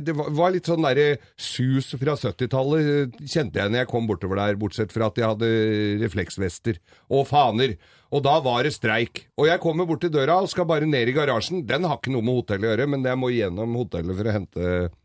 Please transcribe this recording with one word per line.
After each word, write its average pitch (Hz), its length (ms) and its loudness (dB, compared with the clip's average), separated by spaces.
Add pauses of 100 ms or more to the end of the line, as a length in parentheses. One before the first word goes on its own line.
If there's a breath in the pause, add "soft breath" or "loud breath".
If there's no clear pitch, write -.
det 160 80 -2
var, 147 160 -4
var 170 240 2
litt 165 160 -2
sånn 160 160 2
der, 135 160 4
eh, 147 140 2 (180 soft breath)
sus 131 640 0
fra 143 160 0
syttitallet, 135 800 0 (180)
eh, 147 160 -16
kjente 113 320 -2
jeg 101 160 0
når 123 80 2
jeg - 80 -4
kom 117 160 0
bortover 95 320 -2
der, 104 160 2
bortsett 104 400 -4
fra 110 160 0
at - 80 -4
jeg 113 80 2
hadde 110 240 0 (540)
refleksvester 98 760 -4 (320 soft breath)
og 135 160 2
faner. 127 480 2 (400 soft breath)
Og 139 80 0
da 139 160 4
var 127 240 0
det 147 160 -2
streik. 113 460 -2 (120)
Og 156 140 4
jeg 180 160 2
kommer 165 240 0
bort 165 160 -2
til 160 80 -2
døra 147 300 4
og 165 100 -2
skal 170 160 0
bare 151 160 0
ned 127 240 2
i 131 80 0
garasjen. 147 480 0
Den 151 240 0
har 135 80 -2
ikke 135 160 -4
noe 117 80 0
med 123 160 0
hotellet 110 320 -2
å - 60 2
gjøre, 135 180 0
men 135 80 -2
jeg 127 160 0
må 127 160 0
gjennom 110 480 -2
hotellet 87 340 -4
for 107 140 -2
å 104 80 0
hente 90 320 -2 (340)